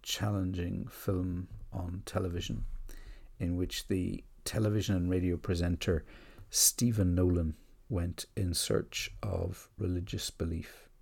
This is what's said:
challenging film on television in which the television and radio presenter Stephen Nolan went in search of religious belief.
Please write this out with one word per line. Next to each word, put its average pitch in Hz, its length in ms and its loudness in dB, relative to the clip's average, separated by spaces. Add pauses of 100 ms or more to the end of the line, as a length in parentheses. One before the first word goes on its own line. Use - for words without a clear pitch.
challenging 92 880 -2
film 90 580 -2 (240)
on 90 340 -6
television 90 600 -2 (720)
in 87 160 0
which 90 320 -2
the - 360 0 (220)
television 107 500 2
and 90 160 2
radio 90 260 4
presenter 87 680 2 (440)
Stephen 104 640 4
Nolan 87 420 4 (320)
went 87 380 -2 (100)
in 90 200 0
search - 560 0 (100)
of 90 560 -4
religious 90 540 -2
belief. - 580 -4 (120)